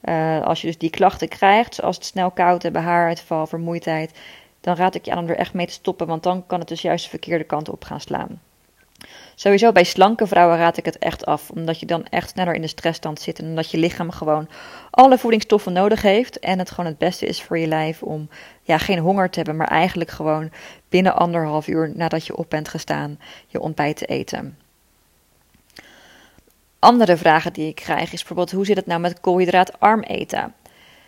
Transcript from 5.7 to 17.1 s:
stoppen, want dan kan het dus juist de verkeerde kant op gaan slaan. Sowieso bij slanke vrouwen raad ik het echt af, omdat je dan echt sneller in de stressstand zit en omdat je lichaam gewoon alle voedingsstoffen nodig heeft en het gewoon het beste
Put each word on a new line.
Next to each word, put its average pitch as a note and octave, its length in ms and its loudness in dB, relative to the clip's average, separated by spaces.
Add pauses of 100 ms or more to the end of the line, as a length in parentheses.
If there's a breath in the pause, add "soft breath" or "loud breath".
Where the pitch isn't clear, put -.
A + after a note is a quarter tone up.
stoppen, F3 340 -6
want D#3+ 160 -6
dan F3+ 240 -2
kan F3+ 120 -4
het E3+ 80 -8
dus E3 140 -10
juist E3+ 220 -2
de - 60 -14
verkeerde D#3+ 340 -6
kant D#3 260 -6
op - 140 -12
gaan D3 180 -12
slaan. - 400 -8 (920 loud breath)
Sowieso G3+ 360 4
bij F#3 120 6
slanke G3+ 440 4
vrouwen F3 300 6
raad E3+ 200 2
ik - 80 -8
het E3 120 -4
echt - 280 -6
af, - 240 -4
omdat E3 300 -6
je - 60 -12
dan E3+ 200 -4
echt - 240 -4
sneller F3 240 -2
in D#3+ 80 -4
de D#3+ 60 -6
stressstand D#3 540 -6
zit - 180 -10
en D#3 60 -10
omdat D#3+ 260 -6
je E3+ 60 -2
lichaam E3+ 340 -2
gewoon D#3 360 -2 (420 loud breath)
alle B3+ 280 8
voedingsstoffen G#3+ 560 0
nodig G#3 280 2
heeft G#3 380 2
en F#3 200 -2
het F3+ 100 -6
gewoon - 160 -8
het D#3+ 120 -6
beste - 280 -2